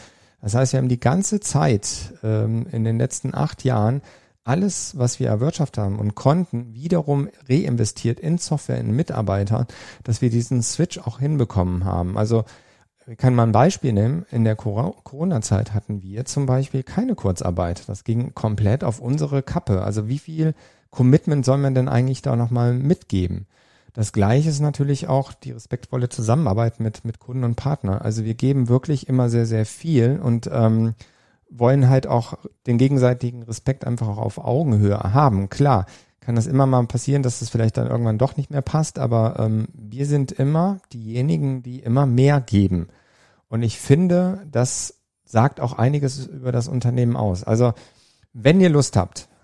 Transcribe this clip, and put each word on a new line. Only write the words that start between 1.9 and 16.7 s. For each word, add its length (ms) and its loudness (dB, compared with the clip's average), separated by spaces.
ähm, 480 -2
in 140 -2
den 120 0
letzten 380 -4
acht 300 -4
Jahren 380 2
alles, 520 -2
was 220 -2
wir 80 -2
erwirtschaftet 560 -2
haben 160 -2
und 160 -2
konnten, 600 0
wiederum 540 0
reinvestiert 680 0
in 180 -2
Software, 400 -4
in 160 -2
Mitarbeiter, 720 0
dass 180 -2
wir 80 2
diesen 320 0
Switch 360 -4
auch 200 -10
hinbekommen 680 0
haben. 320 -2
Also, 280 0
ich 100 -16
kann 180 4
mal 100 4
ein 80 2
Beispiel 400 4
nehmen. 380 0
In 140 0
der 100 2
Coro-, 480 -4
Corona-Zeit 680 -2
hatten 300 -6
wir 240 -10
zum 200 -4
Beispiel 360 -2